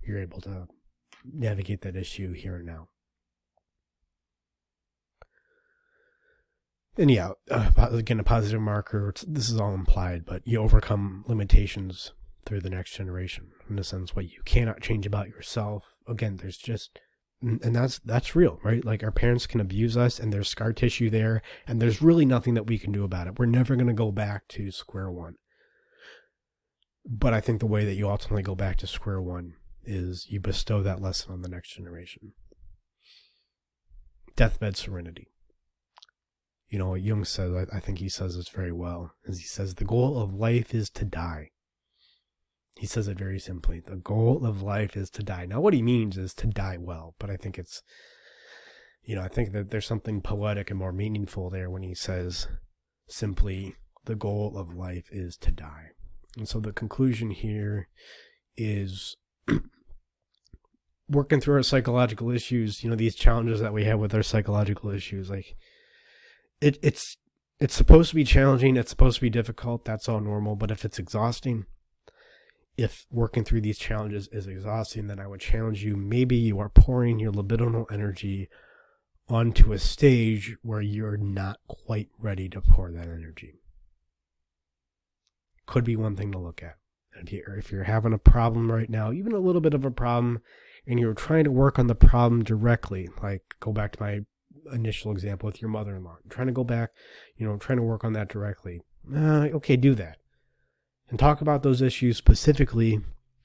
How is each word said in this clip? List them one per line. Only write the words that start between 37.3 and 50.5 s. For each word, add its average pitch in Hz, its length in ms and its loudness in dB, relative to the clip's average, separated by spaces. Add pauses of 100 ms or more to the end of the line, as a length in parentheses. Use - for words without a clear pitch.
I, 92 240 -6
I - 40 -6
think 98 180 -6
he 95 80 -8
says 92 300 -6
this 87 100 -12
very 90 240 -8
well, 87 400 -10 (140)
is 92 140 -10
he - 60 -16
says, 95 300 -8
"The - 80 -4
goal 123 360 0
of 101 140 -6
life 113 400 -2
is 110 180 -4
to - 140 -6
die." 82 460 -10 (1300)
He 104 100 -10
says 107 200 -4
it 92 120 -8
very 95 180 -8
simply. 90 440 -4
"The 98 160 -16
goal 113 480 0
of 101 180 -4
life 101 340 -4
is 98 140 -8
to - 100 -12
die." 92 240 -8
Now, 101 140 -6
what 190 140 2
he 123 100 2
means 113 340 0
is 95 180 -8
to - 120 -4
die 95 320 -4
well, 82 400 -14
but 101 100 -10
I 98 60 -8
think 95 240 -12
it's, - 240 -16 (1200)
you 110 120 -8
know, 95 60 -6
I 92 60 -8
think 107 240 -4
that 104 180 -8
there's 107 160 -6
something 107 360 -6
poetic 101 500 -6